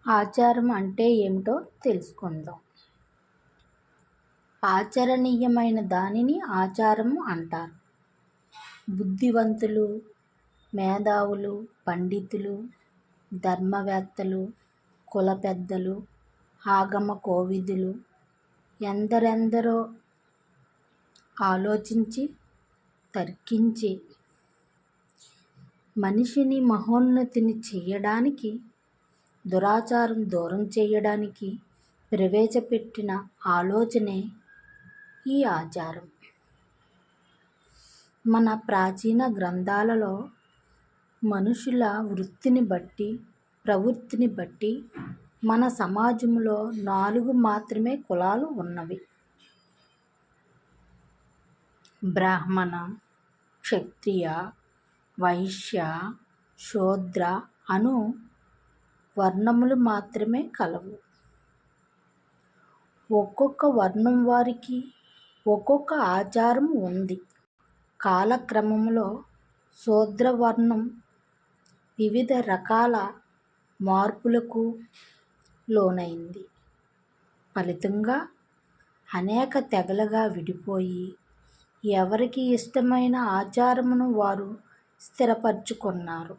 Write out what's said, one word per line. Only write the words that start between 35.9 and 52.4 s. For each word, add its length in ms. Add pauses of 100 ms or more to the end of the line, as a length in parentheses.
మన 260
ప్రాచీన 760
గ్రంథాలలో 1040 (920)
మనుషుల 600 (140)
వృత్తిని 640
బట్టి, 580 (460)
ప్రవృత్తిని 600
బట్టి 560 (600)
మన 240
సమాజంలో 1040
నాలుగు 600
మాత్రమే 640
కులాలు 500
ఉన్నవి. 560 (3000)
బ్రాహ్మణ, 720 (880)